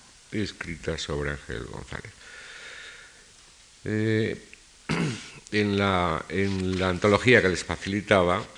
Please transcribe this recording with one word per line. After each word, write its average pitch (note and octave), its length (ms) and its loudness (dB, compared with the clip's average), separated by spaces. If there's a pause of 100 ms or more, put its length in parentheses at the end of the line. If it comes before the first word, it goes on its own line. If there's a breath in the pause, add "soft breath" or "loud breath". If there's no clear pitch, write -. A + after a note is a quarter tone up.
(320)
escritas E2 720 -8
sobre D2 280 -4
Ángel C2 340 -10
González. - 460 -12 (1700 loud breath)
Eh, G#2+ 500 0 (520)
<clears throat> D3+ 640 -4
en G#2 260 2
la, F2+ 520 2
en F#2 500 -2
la F#2 100 2
antología G#2 520 6
que F#2 80 4
les E2+ 140 0
facilitaba, G2 800 2 (140)